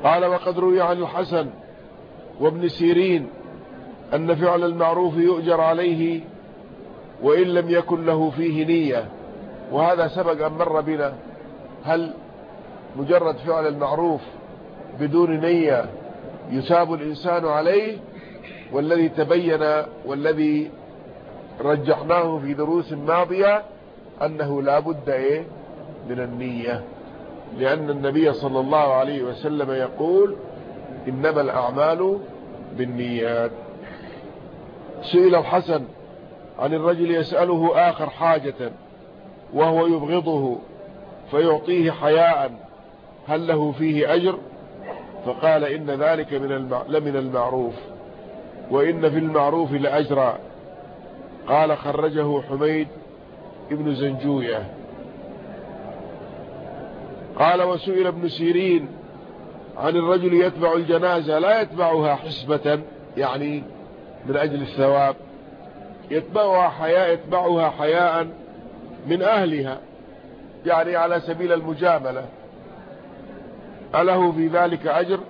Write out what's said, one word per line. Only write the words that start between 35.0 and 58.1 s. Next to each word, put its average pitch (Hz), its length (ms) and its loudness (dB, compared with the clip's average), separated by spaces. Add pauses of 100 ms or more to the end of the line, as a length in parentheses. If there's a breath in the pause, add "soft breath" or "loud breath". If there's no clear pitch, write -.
سئل 180 340 6
الحسن 165 480 2 (760)
عن 139 140 0
الرجل 165 380 2
يسأله 170 800 4
آخر 160 200 -2
حاجة 143 640 0 (840)
وهو 165 340 4
يبغضه 156 720 0 (760)
فيعطيه 160 600 4
حياء، 156 600 4 (760)
هل 160 200 -2
له 151 240 2
فيه 147 420 2
أجر؟ 180 240 4 (880)
فقال: 151 380 2
"إن 147 280 -4
ذلك 147 420 0
من 139 180 -2
المع-، 131 360 -4
لمن 147 280 0
المعروف، 127 580 0 (1000)
وإن 156 380 4
في 147 80 0
المعروف 156 540 2
لأجرا". 139 640 2 (1120)
قال: 151 300 4
خرجه 147 640 0
حميد 151 460 0 (840)
ابن 151 240 -2
زنجوية. 131 680 -2 (2750)
قال: 175 240 6
"وسئل 180 440 0
ابن 175 220 -2